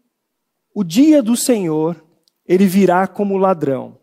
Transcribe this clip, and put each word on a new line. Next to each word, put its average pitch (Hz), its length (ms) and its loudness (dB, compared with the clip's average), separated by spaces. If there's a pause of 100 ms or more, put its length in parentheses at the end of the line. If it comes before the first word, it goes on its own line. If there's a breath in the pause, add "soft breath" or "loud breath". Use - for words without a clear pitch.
(720)
o 208 120 -6
dia 269 400 2
do 226 120 -2
Senhor, 170 720 -4 (400)
ele 185 220 2
virá 185 400 2
como 196 300 -6
ladrão. 143 640 -4